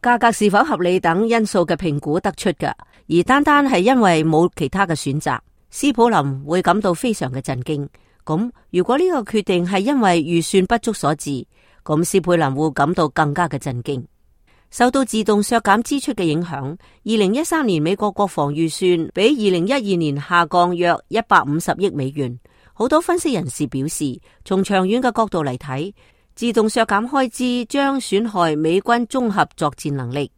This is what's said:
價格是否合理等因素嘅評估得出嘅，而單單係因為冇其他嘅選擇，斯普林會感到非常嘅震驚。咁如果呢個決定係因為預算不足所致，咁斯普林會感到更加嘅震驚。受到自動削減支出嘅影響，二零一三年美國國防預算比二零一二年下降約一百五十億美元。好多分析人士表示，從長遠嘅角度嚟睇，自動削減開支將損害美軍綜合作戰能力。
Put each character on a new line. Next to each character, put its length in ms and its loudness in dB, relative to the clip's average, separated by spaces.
價 160 2
格 140 4
是 180 2
否 140 4
合 120 -2
理 220 2
等 300 0
因 160 2
素 160 0
嘅 160 0
評 240 -2
估 180 -2
得 140 -2
出 200 -2
嘅， 200 -4
而 160 4
單 200 2
單 220 4
係 140 2
因 200 4
為 240 4
冇 320 4
其 120 -2
他 180 0
嘅 80 -2
選 260 -4
擇， 180 -2
斯 220 0
普 160 4
林 360 0
會 180 0
感 180 2
到 120 0
非 220 -2
常 160 -4
嘅 120 -6
震 200 -6
驚。 240 -4
咁 260 -2
如 120 0
果 140 2
呢 140 2
個 120 0
決 200 -2
定 240 0
係 140 0
因 200 0
為 220 4
預 200 0
算 240 2
不 120 0
足 160 -4
所 200 -2
致， 320 -6
咁 200 0
斯 160 2
普 140 0
林 200 2
會 160 0
感 240 0
到 160 0
更 240 0
加 120 0
嘅 120 -6
震 240 -8
驚。 220 -6
受 200 2
到 120 0
自 220 -2
動 180 2
削 180 0
減 200 2
支 180 -4
出 140 -6
嘅 120 -4
影 200 0
響， 280 -8
二 40 -12
零 180 2
一 80 0
三 240 0
年 140 2
美 160 0
國 160 -2
國 140 0
防 260 -2
預 160 0
算 460 0
比 140 0
二 220 2
零 160 0
一 60 0
二 80 0
年 400 -2
下 240 2
降 320 0
約 220 2
一 140 -2
百 180 4
五 180 -2
十 200 -4
億 100 0
美 220 -4
元。 280 -6
好 120 -2
多 140 4
分 180 -2
析 140 -2
人 160 -2
士 200 -4
表 200 -4
示， 320 -6
從 180 0
長 240 2
遠 140 0
嘅 100 2
角 140 -2
度 180 -2
嚟 140 -4
睇， 380 -8
自 180 -2
動 160 2
削 160 0
減 240 -2
開 220 0
支 340 -4
將 340 -2
損 300 -2
害 260 0
美 240 0
軍 280 0
綜 240 -2
合 260 0
作 160 -2
戰 220 -8
能 200 -6
力。 240 -4